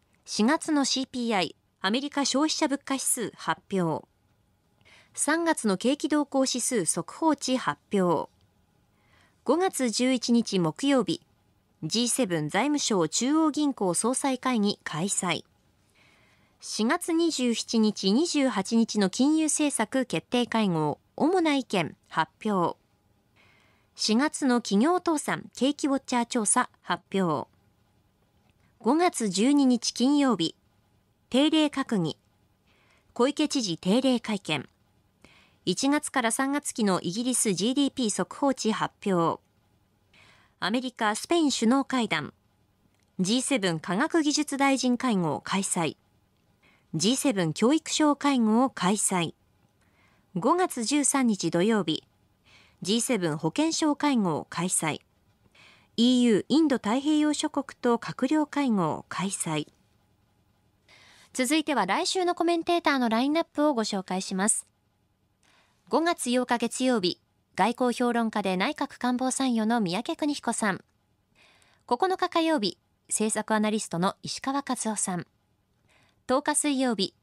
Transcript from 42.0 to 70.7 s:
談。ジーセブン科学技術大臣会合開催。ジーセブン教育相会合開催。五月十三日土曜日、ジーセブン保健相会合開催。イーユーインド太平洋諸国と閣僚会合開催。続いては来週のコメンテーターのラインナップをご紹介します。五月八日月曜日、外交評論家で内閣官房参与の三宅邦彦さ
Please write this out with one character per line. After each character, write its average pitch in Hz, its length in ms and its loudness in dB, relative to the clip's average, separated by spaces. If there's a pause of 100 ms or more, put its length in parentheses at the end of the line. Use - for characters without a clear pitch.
談。 156 240 -4 (840)
ジ 185 160 0
ー 262 80 0
セ 269 160 0
ブ 185 140 0
ン 160 60 -4
科 196 180 -4
学 320 260 2
技 294 100 0
術 294 240 -2
大 269 220 2
臣 247 180 0
会 240 200 0
合 160 260 -2
開 196 200 -4
催。 165 340 -4 (960)
ジ 165 160 2
ー 262 60 2
セ 269 160 0
ブ 196 120 0
ン 156 80 0
教 226 200 2
育 311 180 0
相 294 260 2
会 277 240 0
合 226 300 4
開 180 240 0
催。 180 400 -2 (1000)
五 208 200 2
月 349 300 0
十 285 200 0
三 269 220 2
日 196 240 0
土 170 120 2
曜 208 220 2
日、 160 200 -4 (800)
ジ 175 120 -2
ー 240 60 0
セ 240 160 0
ブ 175 140 -2
ン 147 80 -4
保 160 140 -2
健 320 200 0
相 302 220 0
会 285 240 0
合 170 320 0
開 175 160 -4
催。 160 340 -2 (960)
イ 247 240 4
ー - 20 4
ユ 233 160 4
ー - 100 -2
イ 277 120 4
ン 320 80 4
ド 269 80 2
太 220 200 -2
平 294 200 0
洋 302 160 2
諸 302 160 -2
国 277 160 -4 (160)
と 240 160 2
閣 - 300 -4
僚 302 180 2
会 285 280 -2
合 156 360 -2
開 180 200 -4
催。 156 400 -6 (1600)
続 262 240 0
い 320 80 2
て 311 100 -2
は 208 120 2
来 247 200 0
週 370 180 0
の 349 100 0
コ 349 100 -2
メ 339 120 2
ン 339 80 -2
テ 349 140 2
ー 330 40 -4
タ 311 100 2
ー 269 60 2
の 247 100 2
ラ 220 120 2
イ 269 80 0
ン 294 40 0
ナ 330 100 2
ッ - 20 -20
プ - 220 -2
を 302 60 4
ご 226 120 -2
紹 196 180 -4
介 185 180 -6
し 190 140 -6
ま 190 140 0
す。 - 180 -4 (1200)
五 277 140 0
月 330 280 -2
八 247 140 0
日 247 140 0
月 233 260 -2
曜 254 160 2
日、 180 200 -2 (340)
外 214 240 0
交 247 160 0
評 240 180 0
論 226 180 0
家 208 120 -2
で 190 140 0
内 226 180 0
閣 - 240 -8
官 247 180 -2
房 262 140 -2
参 254 240 0
与 220 100 0
の 233 160 0
三 175 140 -2
宅 247 220 -4
邦 294 180 -2
彦 - 180 -4
さ 214 200 -2